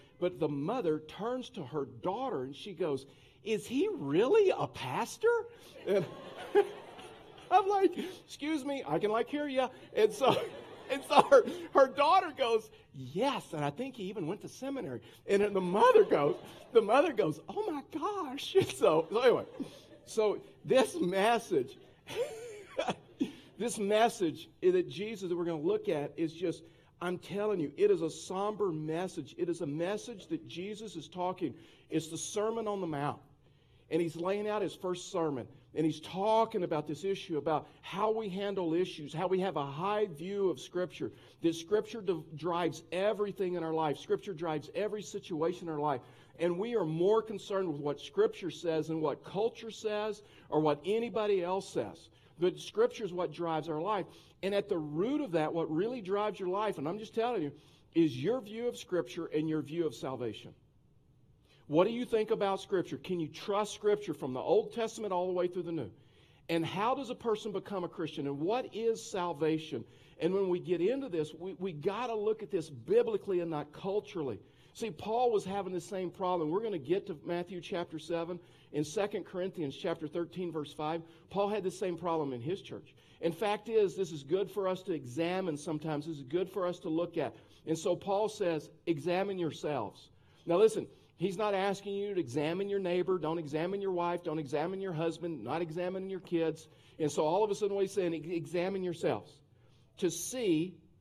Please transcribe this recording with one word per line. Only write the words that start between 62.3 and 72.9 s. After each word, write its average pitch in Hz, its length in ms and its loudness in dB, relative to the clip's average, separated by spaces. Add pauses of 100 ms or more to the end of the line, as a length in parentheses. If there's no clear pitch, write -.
about 196 280 0
Scripture? 180 380 -2
Can 180 220 -4
you 156 80 -2
trust 202 460 -2
Scripture 208 400 0
from 135 200 -6
the 127 60 -4
Old 190 340 4
Testament 220 400 -4
all 180 140 0
the 185 60 -2
way 180 140 2
through 180 160 -4
the 170 80 -6
New? 135 200 -4 (580)
And 165 160 0
how 202 280 0
does 269 160 -6
a 247 60 -6
person 214 380 -2
become 190 320 -4
a - 20 -4
Christian? 151 400 -6
And 143 140 -4
what 208 340 -2
is 226 260 0
salvation? 156 840 -2 (340)
And 175 140 0
when 196 160 2
we 180 100 2
get 165 220 0
into 262 260 0
this, 160 260 -2
we, 175 240 -10
we 190 140 -4
gotta 202 440 -2
look 214 280 0
at - 80 -12
this 160 180 -2
biblically 190 720 2